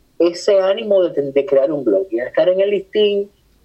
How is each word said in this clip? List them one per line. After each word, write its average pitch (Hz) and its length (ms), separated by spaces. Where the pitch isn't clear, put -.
ese 175 420
ánimo 196 420
de, 143 300
de 139 140
crear 139 260
un 143 100
blog. 98 280
Y 170 100
al 127 80
estar - 200
en 185 120
el 196 100
listín, 202 600